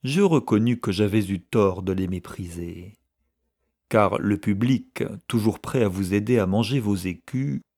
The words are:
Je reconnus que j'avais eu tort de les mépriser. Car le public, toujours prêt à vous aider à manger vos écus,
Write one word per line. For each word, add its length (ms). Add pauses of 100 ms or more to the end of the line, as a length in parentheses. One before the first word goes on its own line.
Je 200
reconnus 580
que 120
j'avais 340
eu 140
tort 420
de 100
les 160
mépriser. 880 (920)
Car 280
le 200
public, 640 (240)
toujours 320
prêt 240
à 60
vous 260
aider 240
à 80
manger 340
vos 140
écus, 680 (180)